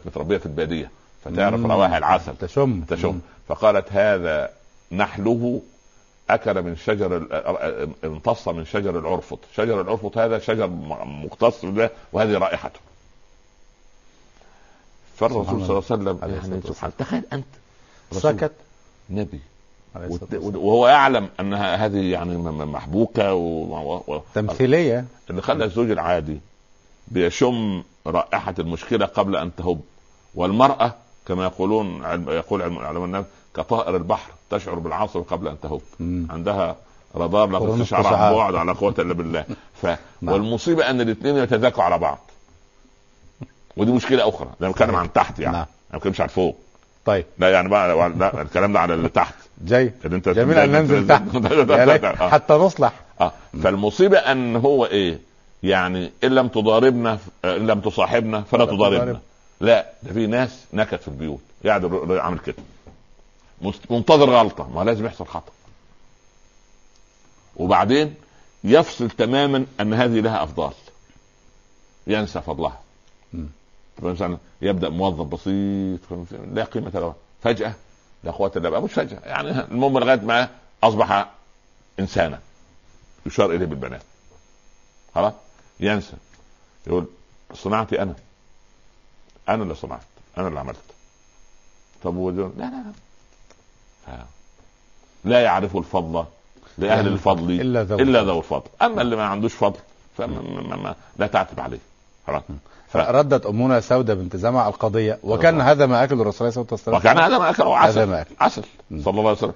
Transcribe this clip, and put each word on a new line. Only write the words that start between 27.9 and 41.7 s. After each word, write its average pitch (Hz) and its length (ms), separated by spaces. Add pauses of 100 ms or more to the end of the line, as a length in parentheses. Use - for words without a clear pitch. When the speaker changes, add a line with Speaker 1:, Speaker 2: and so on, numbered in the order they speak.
Speaker 1:
رائحة 87 520
المشكلة 85 460
قبل 98 300
أن 82 200
تهب. 85 260 (540)
والمرأة 113 580 (340)
كما 92 160
يقولون 92 640
علم-، 85 240
يقول 82 320
علم، 87 180
علماء 78 260
النفس: 92 220 (280)
"كطائر 92 400
البحر 90 360 (180)
تشعر 95 260
بالعاصفة 87 460
قبل 85 260
أن 73 120
تهب". 76 220 (180)
Speaker 2:
مم. 87 300
Speaker 1:
عندها 85 460 (400)
رادار 90 340
لا 92 80
Speaker 2:
قرون 101 220
Speaker 1:
تستشعر 104 200
عن 101 60
Speaker 2:
استشعار. 104 300
Speaker 1:
بعد، 101 200
على 85 160
قوة 98 280
إلا 87 140
بالله. 82 320 (160)
Speaker 2:
<laughs> - 200
Speaker 1:
ف-، 98 40
Speaker 2:
نعم. 85 120 (240)
Speaker 1:
والمصيبة 113 680
أن 127 120
الاثنين 117 360
يتذاكوا 120 460